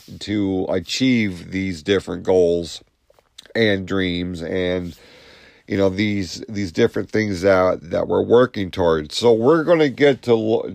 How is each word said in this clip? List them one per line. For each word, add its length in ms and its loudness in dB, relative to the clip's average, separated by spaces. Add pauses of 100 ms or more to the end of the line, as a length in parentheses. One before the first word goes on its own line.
(200)
to 500 -4
achieve 800 -2
these 320 -6
different 400 -2
goals 600 2 (720)
and 320 0
dreams 560 -4
and, 560 -4 (720)
you 100 -2
know, 100 4
these, 600 -4
these 240 -6
different 360 0
things 320 -2
that, 400 4
that 280 -4
we're 140 2
working 480 2
towards. 460 0
So 160 4
we're 320 2
gonna 240 4
get 340 2
to, 520 0